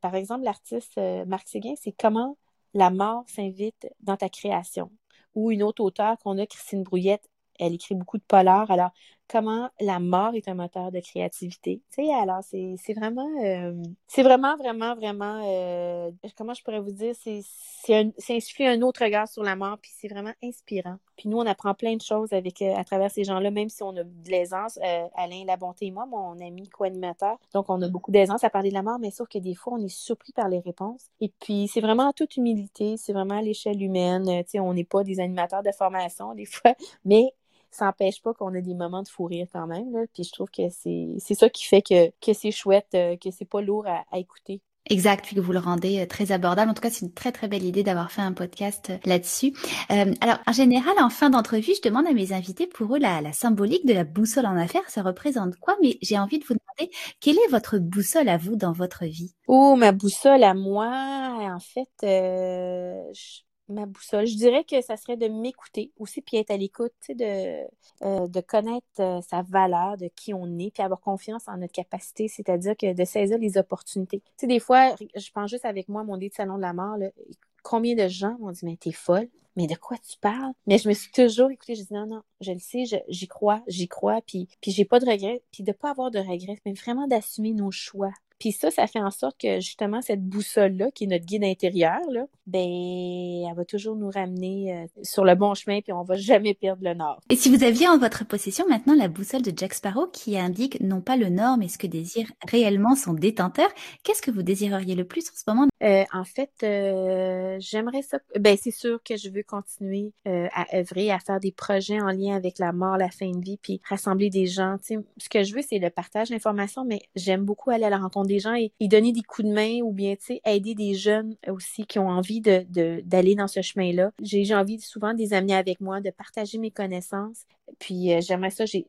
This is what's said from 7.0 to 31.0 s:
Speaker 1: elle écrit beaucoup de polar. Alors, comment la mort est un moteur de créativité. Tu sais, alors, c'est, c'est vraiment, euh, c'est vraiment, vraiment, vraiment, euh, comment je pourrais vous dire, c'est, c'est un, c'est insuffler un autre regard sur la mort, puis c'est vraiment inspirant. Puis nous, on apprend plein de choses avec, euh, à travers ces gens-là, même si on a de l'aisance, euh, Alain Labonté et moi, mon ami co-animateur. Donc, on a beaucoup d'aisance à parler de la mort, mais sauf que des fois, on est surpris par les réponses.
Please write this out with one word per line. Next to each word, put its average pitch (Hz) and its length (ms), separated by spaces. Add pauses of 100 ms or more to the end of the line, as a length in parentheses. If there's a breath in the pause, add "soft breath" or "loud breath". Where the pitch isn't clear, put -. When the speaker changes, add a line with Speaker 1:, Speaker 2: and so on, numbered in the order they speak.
Speaker 1:
elle 170 160
écrit 175 200
beaucoup 185 220
de 208 100
polar. 190 440
Alors, 180 200 (380 soft breath)
comment 226 420 (100)
la 196 180
mort 180 360
est 220 140
un 185 60
moteur 180 380
de 180 80
créativité. 180 800 (140)
Tu 277 100
sais, 302 80
alors, 190 300
c'est, 185 340
c'est - 160
vraiment, 226 360 (140)
euh, 180 300 (340)
c'est - 160
vraiment, 262 360
vraiment, 233 360
vraiment, 208 520
euh, 175 640 (260)
comment 220 160
je - 100
pourrais 214 180
vous 202 120
dire, 220 260
c'est, 208 220 (420)
c'est 226 140
un, 214 220
c'est - 180
insuffler 247 300
un 240 160
autre 254 200
regard 214 260
sur - 140
la 196 140
mort, 196 240
puis - 160
c'est 214 120
vraiment 202 240 (100)
inspirant. 190 540 (200)
Puis 214 140
nous, 220 80
on 233 80
apprend 202 260
plein 226 240
de 220 60
choses 214 320
avec, 185 260
euh, 190 140
à 196 100
travers 196 260
ces 202 140
gens-là, 196 260
même 208 200
si - 120
on 190 140
a 175 80
de 175 260
l'aisance, 185 540
euh, 175 300
Alain 180 320
Labonté 185 400
et 190 60
moi, 202 120
mon 196 340
ami 180 300
co-animateur. 190 680 (160)
Donc, 196 160
on 185 100
a 180 80
beaucoup 180 220
d'aisance 202 340
à 220 60
parler 196 180
de 196 60
la 190 80
mort, 226 160
mais 220 120
sauf 233 180
que - 100
des 185 160
fois, 240 200
on 233 80
est 196 60
surpris - 440
par 208 180
les 180 80
réponses. 190 480 (140)